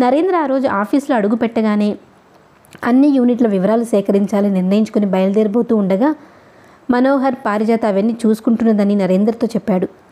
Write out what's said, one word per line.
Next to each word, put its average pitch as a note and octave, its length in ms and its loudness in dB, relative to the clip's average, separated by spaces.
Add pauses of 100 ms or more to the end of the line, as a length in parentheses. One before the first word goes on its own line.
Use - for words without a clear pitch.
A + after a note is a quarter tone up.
నరేంద్ర D#4 360 0
ఆ D#4 100 -2
రోజు C4+ 220 -2
ఆఫీస్లో B3+ 480 -2
అడుగు G#3 180 0
పెట్టగానే A3 600 -2 (880)
అన్ని B3+ 240 4
యూనిట్ల B3 380 2
వివరాలు G#3 380 0
సేకరించాలని G3+ 680 0
నిర్ణయించుకుని G3+ 560 0
బయలుదేరబోతూ G3+ 680 0
ఉండగా G3+ 380 0 (760)
మనోహర్ C4 440 0
పారిజాత A3 520 -2
అవన్నీ G#3+ 300 0 (100)
చూసుకుంటున్నదని G#3+ 680 0
నరేంద్రతో G3+ 520 0
చెప్పాడు. F#3 420 -2 (240)